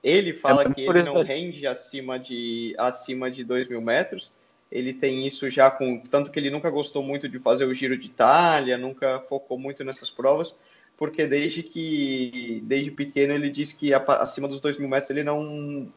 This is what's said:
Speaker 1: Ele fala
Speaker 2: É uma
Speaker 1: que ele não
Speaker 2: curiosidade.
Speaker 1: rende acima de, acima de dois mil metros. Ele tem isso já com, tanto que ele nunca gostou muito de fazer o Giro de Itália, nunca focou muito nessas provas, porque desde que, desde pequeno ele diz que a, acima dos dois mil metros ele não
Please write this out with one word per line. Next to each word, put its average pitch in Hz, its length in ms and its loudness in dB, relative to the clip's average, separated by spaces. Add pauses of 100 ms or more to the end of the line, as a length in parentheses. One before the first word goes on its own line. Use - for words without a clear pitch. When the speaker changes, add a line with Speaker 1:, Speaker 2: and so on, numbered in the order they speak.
Speaker 1:
Ele 175 280 4
fala 139 300 4
Speaker 2:
É 143 60 4
uma 135 80 0
Speaker 1:
que 131 60 -8
ele 175 180 6
não 151 140 2
Speaker 2:
curiosidade. 156 140 4
Speaker 1:
rende 147 400 -6
acima 127 520 -6
de, 117 580 -6
acima 127 540 -2
de 127 120 -12
dois 123 240 -2
mil 117 140 -6
metros. 123 500 -2 (400)
Ele 127 220 -4
tem 131 320 -2
isso 135 240 -4
já 135 220 8
com, 127 280 -2
tanto 185 320 0
que 156 80 -4
ele 139 120 -2
nunca 151 180 -4
gostou 143 320 -4
muito 139 260 -6
de 127 120 -10
fazer 127 260 2
o 127 80 0
Giro 131 240 -2
de 120 80 -12
Itália, 135 720 6
nunca 131 500 -2
focou 135 300 -6
muito 139 260 -10
nessas - 280 -10
provas, 151 440 2 (420)
porque 151 300 -2
desde 147 340 0
que, 127 1040 -4
desde 139 240 0
pequeno 143 440 0
ele 147 160 0
diz 143 240 -6
que 139 200 2
a, 127 40 6
acima 113 500 0
dos 139 140 -8
dois 147 160 -2
mil 143 100 -6
metros 135 220 -2
ele 147 140 -2
não 147 720 -6